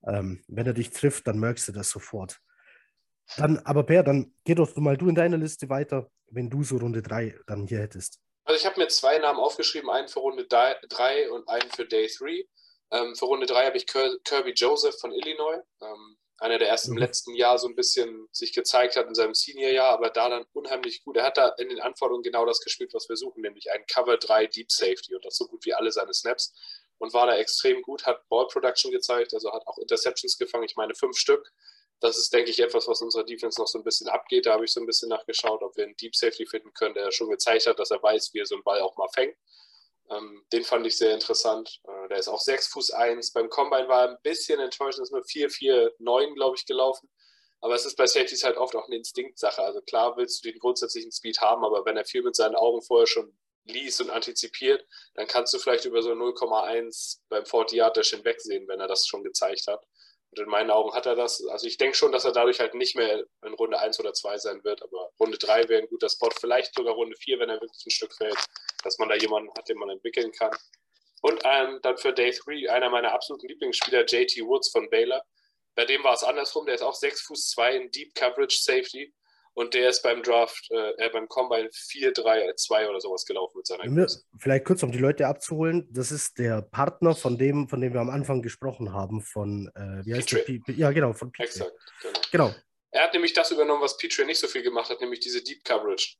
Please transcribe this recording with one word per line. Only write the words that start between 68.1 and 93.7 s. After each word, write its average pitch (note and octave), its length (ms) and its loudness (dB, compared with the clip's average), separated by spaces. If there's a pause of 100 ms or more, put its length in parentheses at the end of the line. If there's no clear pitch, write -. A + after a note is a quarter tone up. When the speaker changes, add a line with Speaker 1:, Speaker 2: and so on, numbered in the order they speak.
Speaker 2:
fällt, G#2+ 240 -4 (460)
dass G2 140 -4
man A2 100 -2
da G#2+ 80 2
jemanden G#2+ 420 -2
hat, - 120 -16
den A2+ 80 -2
man G2+ 120 -8
entwickeln A2+ 440 -4
kann. A2 180 0 (720)
Und, D3+ 240 2
ähm, C3 360 2
dann B2+ 160 0
für C3+ 140 0
Day B2+ 200 2
three C#3+ 360 -8
einer B2 220 2
meiner A#2 240 0
absoluten B2+ 340 -6
Lieblingsspieler, C3 560 0
J A#2+ 240 2
T A#2+ 180 -2
Woods C3 240 0
von A2 200 0
Baylor. A#2+ 340 2 (520)
Bei A#2+ 100 2
dem C3+ 180 0
war C3 100 6
es - 100 0
andersrum, C#3+ 420 -2
der C3+ 100 0
ist - 60 -4
auch C3+ 140 -2
sechs - 260 -4
Fuß - 280 -8
zwei, B2+ 300 2
ein B2 120 -10
Deep C#3 220 -12
Coverage C3 460 2
Safety. C3 540 -2 (400)
Und A#2+ 200 -4
der B2+ 160 6
ist - 140 0
beim A#2+ 180 2
Draft, A#2 480 2
äh, A2 220 -2 (120)
äh, A#2 60 0
beim A2+ 180 -6
Combine A#2+ 460 0
vier C3+ 400 -2
drei A2 440 2
zwei A2 300 0
oder G2 140 -4
sowas F#2+ 240 -6
gelaufen F#2+ 320 -6
mit F#2 80 -12
seiner F#2 200 -8
Speaker 1:
Wenn C3 100 -2
wir F3 80 6
Speaker 2:
Größe. - 200 -4 (140)
Speaker 1:
vielleicht C3+ 280 2
kurz, F3+ 180 2
um B2 80 -2
die A#2+ 80 -4
Leute C#3+ 260 2
abzuholen, D#3+ 640 -2
das A#2+ 220 -6
ist - 260 -6
der A2+ 240 0
Partner D3 540 2
von A#2+ 240 -2
dem, C#3 280 2
von C3 140 -4
dem B2+ 100 -2
wir B2 80 -2
am A#2+ 120 -2
Anfang C3+ 320 -2
gesprochen A#2 500 -8
haben, G2 260 -4
von, G2+ 540 -6
äh, G2 320 -10
wie A2 80 -4
heißt B2 180 -2
der? A#2+ 60 2
Speaker 2:
Petrie. B2 220 -2
Speaker 1:
Pe-, C3 140 -10
Pe-, C#3 60 -6
ja, D3 120 4
genau, C#3 220 2
von B2 180 -12
Petrie. B2 140 -8
Speaker 2:
Exakt, F#2+ 280 -8 (300)
genau. - 160 -6 (120)
Speaker 1:
Genau. C#3+ 240 4 (360)
Speaker 2:
Er D3 140 4
hat E3 80 0
nämlich E3+ 200 2
das E3+ 160 4
übernommen, D3 320 2